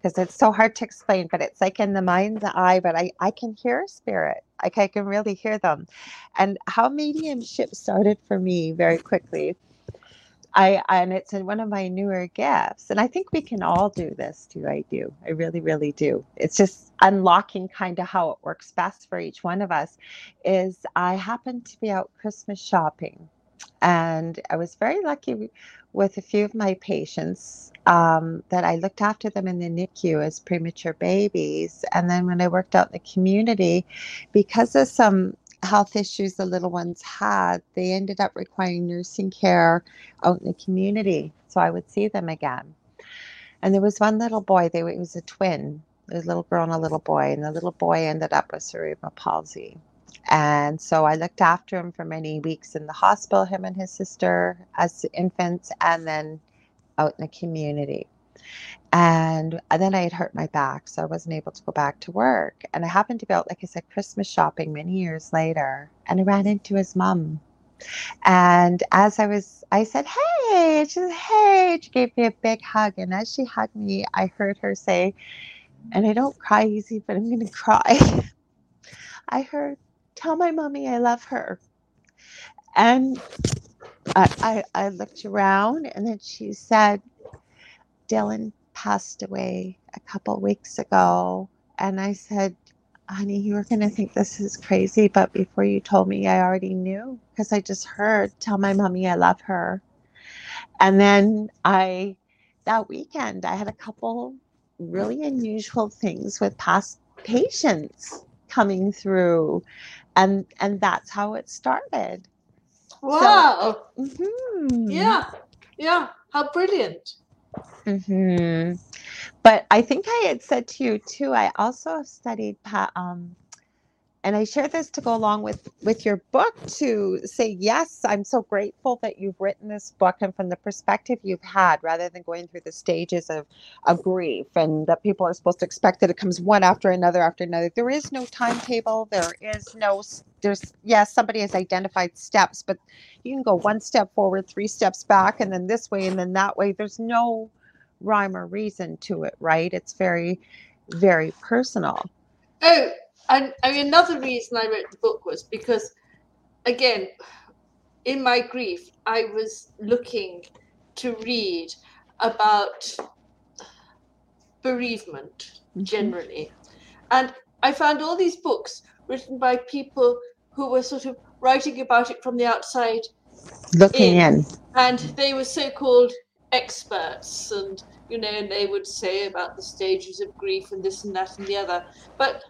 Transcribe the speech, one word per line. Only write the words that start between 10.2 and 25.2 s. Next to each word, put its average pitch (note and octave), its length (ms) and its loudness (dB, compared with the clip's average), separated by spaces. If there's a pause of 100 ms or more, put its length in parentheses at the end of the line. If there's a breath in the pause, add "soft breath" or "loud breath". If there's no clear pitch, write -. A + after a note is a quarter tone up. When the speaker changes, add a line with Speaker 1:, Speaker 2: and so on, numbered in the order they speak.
Speaker 1:
I, F#3+ 340 6
and F#3 240 2
it's F#3 200 -6
in G3 140 -6
one G#3 140 -4
of A3 80 -6
my G3 200 -4
newer F#3 400 -4
gifts, - 640 -2
and G3 100 -2
I A#3+ 60 2
think F4+ 260 -6
we D#4+ 100 -2
can G#3+ 200 -8
all F3 280 0
do E3 260 -8
this - 340 -10
too. D3+ 180 -10
I D3+ 220 -6
do. - 220 -8 (140)
I - 40 -8
really, E3 300 -6
really D3+ 320 -2
do. C3+ 320 -2 (120)
It's - 200 -4
just - 360 2 (100)
unlocking F#3 680 4
kinda F3+ 360 -8
how F3 260 -2
it - 120 -8
works - 300 -12
best - 360 -6
for F3+ 120 -6
each - 240 -12
one F3+ 180 -2
of F#3 100 -6
us, D3+ 260 -2 (460 loud breath)
is F#3 420 0 (100)
I F3+ 200 0
happened A#3+ 500 -8
to - 140 -20
be G#3+ 100 -4
out F#3+ 200 -4 (100)
Christmas G#3 400 -10
shopping, E3 680 -2 (540)
and E3 580 0 (100)
I - 60 -2
was E3+ 200 -6
very D4 260 -2
lucky D4 300 -4